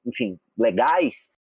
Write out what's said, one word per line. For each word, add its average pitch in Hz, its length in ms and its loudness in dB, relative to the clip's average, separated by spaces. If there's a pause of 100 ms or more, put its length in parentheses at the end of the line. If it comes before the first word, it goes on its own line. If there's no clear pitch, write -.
enfim, 110 340 -4 (200)
legais, 120 720 0 (280)